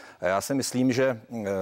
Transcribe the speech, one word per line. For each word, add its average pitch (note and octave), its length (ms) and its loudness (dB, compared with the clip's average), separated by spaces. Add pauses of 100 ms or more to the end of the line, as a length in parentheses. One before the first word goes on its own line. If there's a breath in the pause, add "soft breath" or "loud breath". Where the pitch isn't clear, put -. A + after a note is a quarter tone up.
(200 loud breath)
Já F#2 200 2
si C#3 140 -4
myslím, B2+ 380 2
že, B2+ 280 2 (120)
eh, A2 140 -8 (160)